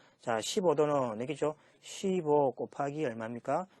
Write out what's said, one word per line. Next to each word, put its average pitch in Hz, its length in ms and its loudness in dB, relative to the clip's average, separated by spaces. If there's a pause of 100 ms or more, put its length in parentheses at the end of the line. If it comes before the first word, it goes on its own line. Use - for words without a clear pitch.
(220)
자, 113 200 0
십오도는 147 800 2
되겠죠? 147 360 -2 (260)
십오 147 720 2
곱하기 143 540 -4
얼마입니까? 120 640 -4 (120)